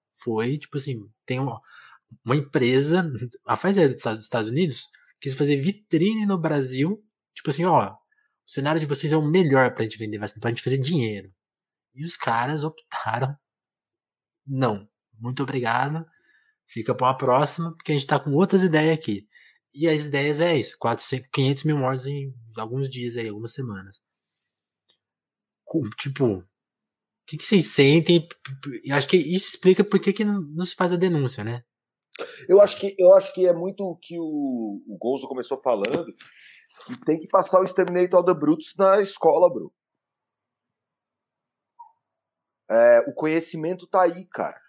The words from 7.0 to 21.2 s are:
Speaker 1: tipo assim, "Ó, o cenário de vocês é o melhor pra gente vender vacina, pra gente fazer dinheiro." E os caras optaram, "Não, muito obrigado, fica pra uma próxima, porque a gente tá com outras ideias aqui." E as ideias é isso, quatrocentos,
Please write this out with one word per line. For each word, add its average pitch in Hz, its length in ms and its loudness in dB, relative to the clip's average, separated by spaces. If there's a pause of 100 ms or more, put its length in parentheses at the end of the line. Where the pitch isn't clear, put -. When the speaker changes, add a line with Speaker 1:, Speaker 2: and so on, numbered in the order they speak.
Speaker 1:
tipo - 160 -8
assim, 151 140 -2
"Ó, 165 280 4
o - 60 -20 (480)
cenário 147 360 -2
de 156 40 -4
vocês 143 280 -2
é 156 40 4
o 151 80 0
melhor 139 480 4
pra 113 100 -4
gente 107 140 -8
vender 107 220 -8
vacina, 107 220 -10
pra 120 80 -2
gente 120 120 -4
fazer 127 160 0
dinheiro." 113 540 -4 (640)
E 135 80 -12
os 170 140 -8
caras 131 480 -4
optaram, 131 720 -6 (1080)
"Não, 131 420 -2 (300)
muito 127 260 -6
obrigado, 135 640 -4 (600)
fica - 280 -6
pra 127 120 0
uma 131 100 0
próxima, 143 580 0
porque - 180 -8
a - 20 0
gente 139 120 -2
tá 143 120 2
com 147 140 -4
outras 185 300 4
ideias 156 340 2
aqui." 107 300 -8 (460)
E 151 140 -2
as 151 180 0
ideias 143 360 -2
é 170 160 2
isso, 107 200 -4
quatrocentos, - 560 -4